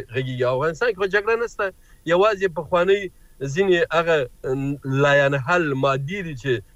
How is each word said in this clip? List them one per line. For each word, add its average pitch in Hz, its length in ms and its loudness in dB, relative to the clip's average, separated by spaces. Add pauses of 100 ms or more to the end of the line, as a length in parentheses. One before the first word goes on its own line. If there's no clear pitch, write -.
(140)
غږیږي. 127 300 -4
افغانستان 151 460 0
کې 190 80 -2
خو 190 180 -2
جګړه 214 280 0
نشته. 214 220 -6 (400)
یوازې 190 420 2 (100)
پخوانۍ 180 440 2 (420)
ځینې 175 340 2 (140)
هغه 165 260 2 (880)
لا 143 120 4
ینحل 143 580 2
مادې 139 520 -2
دي 156 160 -10
چې 139 100 -2 (240)